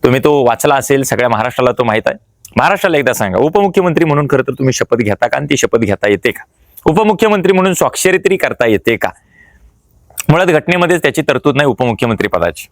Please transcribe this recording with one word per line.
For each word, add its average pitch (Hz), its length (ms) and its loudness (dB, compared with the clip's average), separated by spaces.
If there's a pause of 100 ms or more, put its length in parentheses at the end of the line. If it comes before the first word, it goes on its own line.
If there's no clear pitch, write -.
तुम्ही 127 200 2
तो 147 240 4
वाचला 127 260 0
असेल, 139 280 0
सगळ्या 127 260 -2
महाराष्ट्राला 120 440 0
तो 123 120 -2
माहित 110 220 0
आहे. - 100 -2 (400)
महाराष्ट्राला 170 420 0
एकदा 127 140 0
सांगा, 98 260 -2
उपमुख्यमंत्री 180 640 2
म्हणून 147 260 0
खरं 131 120 2
तर 131 100 -4
तुम्ही 131 200 -2
शपथ - 240 -2
घेता 104 300 0
का 120 100 -2
आणि 143 140 -4
ती 143 60 0
शपथ - 220 0
घेता 104 320 0
येते 104 200 0
का? - 140 -10 (400)
उपमुख्यमंत्री 208 680 2
म्हणून 185 220 2
स्वाक्षरी 180 440 -2
तरी 190 180 0
करता 131 300 -2
येते 113 300 0
का? 98 120 -4 (1200)
मुळात 170 180 4
घटनेमध्येच 175 560 0
त्याची 151 200 -2
तरतूद 135 340 0
नाही 143 100 2
उपमुख्यमंत्री 117 600 -2
पदाची. 85 440 -2